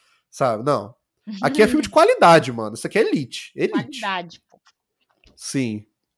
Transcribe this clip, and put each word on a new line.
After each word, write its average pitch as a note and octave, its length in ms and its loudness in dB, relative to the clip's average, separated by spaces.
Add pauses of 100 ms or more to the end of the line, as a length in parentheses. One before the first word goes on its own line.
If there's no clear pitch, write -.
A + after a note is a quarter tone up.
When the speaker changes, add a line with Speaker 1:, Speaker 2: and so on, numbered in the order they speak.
(300)
Speaker 1:
Sabe? A#2 340 -2
Não. A#2 300 -4 (480)
Aqui G3 200 2
é G#3+ 40 6
filme D4 160 0
de - 80 -10
Speaker 2:
<laughs> - 0 -
Speaker 1:
qualidade, G3 640 6
mano. A2 220 -6
Isso A2+ 120 -8
aqui F3+ 120 -4
é A3+ 40 4
elite. - 540 -6
Elite. G3 160 -2 (280)
Speaker 2:
Qualidade, F#3 480 -8
pô. - 100 -20 (760)
Speaker 1:
Sim. A2 480 -6 (340)